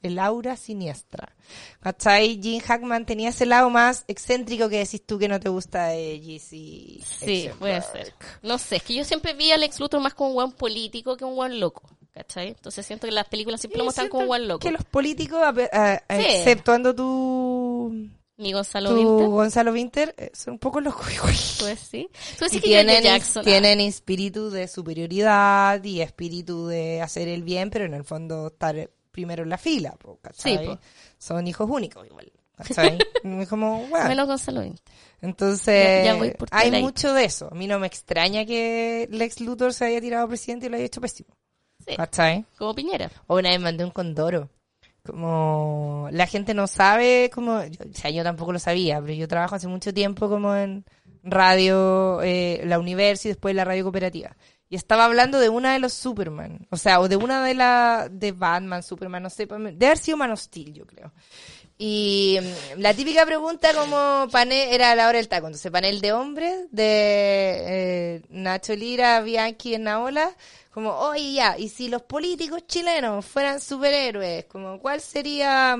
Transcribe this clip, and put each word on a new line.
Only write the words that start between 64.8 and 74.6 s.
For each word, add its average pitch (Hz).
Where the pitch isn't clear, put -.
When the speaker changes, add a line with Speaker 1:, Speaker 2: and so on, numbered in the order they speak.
Speaker 1:
la 233
hora 233
del 226
taco, 165
entonces 160
panel 196
de 208
hombres, 294
de, 196
eh, 165
Nacho 190
Lira, 240
Bianchi, 226
Naola, 254
como, 220
"Oye, 277
ya, 233
y 220
si 247
los 233
políticos 330
chilenos 294
fueran 277
superhéroes, 247
como, 190